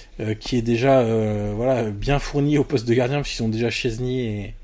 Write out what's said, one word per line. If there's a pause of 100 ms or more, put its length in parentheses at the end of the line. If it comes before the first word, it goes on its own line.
(200)
euh,
qui
est
déjà,
euh,
voilà,
bien
fourni
au
poste
de
gardien,
puisqu'ils
ont
déjà
Chesney (100)